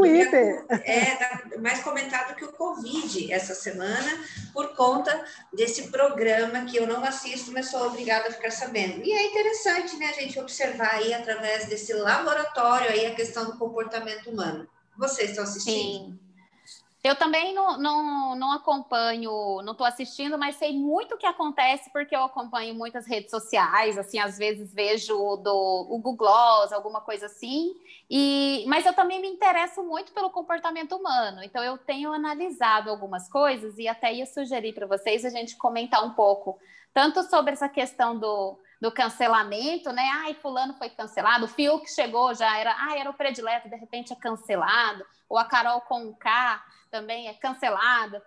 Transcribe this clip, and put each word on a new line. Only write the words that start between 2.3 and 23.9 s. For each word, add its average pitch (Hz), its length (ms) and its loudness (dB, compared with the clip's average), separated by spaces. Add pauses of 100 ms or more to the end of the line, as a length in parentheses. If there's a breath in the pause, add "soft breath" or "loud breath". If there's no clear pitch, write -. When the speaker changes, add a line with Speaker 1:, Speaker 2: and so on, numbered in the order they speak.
Speaker 2:
que 302 80 -12
o - 80 -14
covid 233 800 -6
essa 190 200 -2
semana, 220 720 -4 (300 loud breath)
por 285 240 -4
conta 285 480 4 (260 loud breath)
desse 233 400 -2
programa 233 720 2
que 240 140 -2
eu 226 100 2
não 240 160 -2
assisto, 262 480 -6
mas 262 180 -4
sou 247 160 -2
obrigada 226 440 0
a - 20 -10
ficar 226 200 -6
sabendo. 220 540 -4
E 392 60 2
é 415 140 2
interessante, 403 720 0
né, 302 80 -6
a 294 80 -2
gente 269 260 -6
observar 247 540 -2
aí 226 200 0
através 220 520 -4
desse 208 260 -6
laboratório 254 1000 2
aí 220 180 2
a 226 60 -4
questão 226 300 -4
do 220 140 -8
comportamento 226 720 -6
humano. 165 360 -4 (320)
Vocês 247 320 0
estão 202 160 -4
assistindo? 202 320 -2 (320)
Speaker 3:
Sim. - 100 -16 (840 soft breath)
Eu 277 140 4
também 330 400 0
não, 381 220 2
não, 285 580 0
não 262 160 -2
acompanho, 233 1120 0
não 214 100 -8
tô 247 120 -2
assistindo, 269 520 -4
mas 285 200 -4
sei 294 200 -2
muito 320 380 0
o - 20 -10
que - 80 -2
acontece, 285 680 0
porque 285 200 -4
eu 262 80 2
acompanho 233 540 -4
muitas 226 320 -8
redes 214 240 -6
sociais, 214 640 2